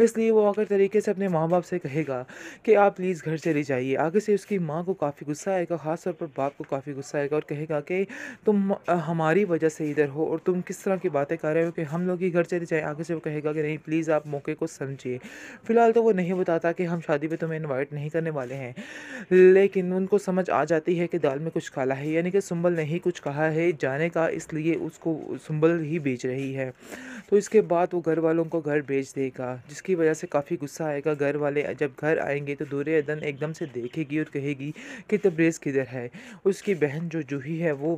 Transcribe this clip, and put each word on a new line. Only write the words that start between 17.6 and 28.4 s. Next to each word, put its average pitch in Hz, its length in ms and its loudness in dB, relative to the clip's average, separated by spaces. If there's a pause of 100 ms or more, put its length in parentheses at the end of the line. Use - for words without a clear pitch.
नहीं 147 180 -6
करने 165 200 -2
वाले 131 240 -6
हैं, 127 200 -10 (580)
लेकिन 185 600 8
उनको 190 280 2
समझ 185 300 0
आ 135 160 4
जाती 165 300 2
है 170 100 2
कि 170 120 -2
दाल 147 200 2
में 160 120 -4
कुछ 160 200 -4
काला 135 240 0
है, 143 160 -4
यानी 170 200 0
कि 196 120 2
सुंबल 175 300 0
ने 165 120 0
ही 156 160 -2
कुछ 175 200 -2
कहा 151 280 0
है 165 260 2
जाने 143 360 -2
का, 165 200 0
इसलिए 160 460 -2
उसको - 640 -6
सुंबल 160 420 2
ही 156 200 -4
भेज 131 260 -2
रही 135 260 -4
है। 131 200 -6 (580)
तो 196 80 6
इसके 208 240 4
बाद 175 300 2
वो 175 80 -2
घर 160 180 0
वालों 165 260 2